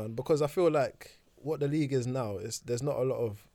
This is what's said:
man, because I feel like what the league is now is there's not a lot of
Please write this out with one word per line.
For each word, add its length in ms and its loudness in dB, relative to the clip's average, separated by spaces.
man, 60 -8
because 280 2
I 40 4
feel 240 4
like 480 -2
what 240 -6
the 80 2
league 240 0
is 140 0
now 300 -4
is 240 -8
there's 220 -4
not 160 -2
a 40 0
lot 160 0
of 360 -4